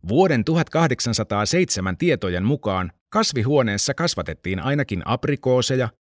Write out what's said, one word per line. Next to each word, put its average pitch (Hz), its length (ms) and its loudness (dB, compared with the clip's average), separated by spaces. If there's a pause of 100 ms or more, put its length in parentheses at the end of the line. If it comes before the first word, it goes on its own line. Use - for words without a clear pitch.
Vuoden 139 360 4
tuhatkahdeksansataaseitsemän 117 1500 0
tietojen 95 460 0
mukaan 98 480 0 (180)
kasvihuoneessa 131 840 0
kasvatettiin 92 640 -4
ainakin 131 480 -2
aprikooseja 127 800 0 (120)